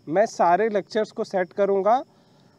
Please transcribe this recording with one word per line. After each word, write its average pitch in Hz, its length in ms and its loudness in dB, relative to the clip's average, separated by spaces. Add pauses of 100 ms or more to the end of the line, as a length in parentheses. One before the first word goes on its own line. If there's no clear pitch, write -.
मैं 190 160 2
सारे 196 440 2
लेक्चर्स 214 420 -4
को 220 120 -8
सेट 185 300 -4
करूँगा। 202 500 0 (560)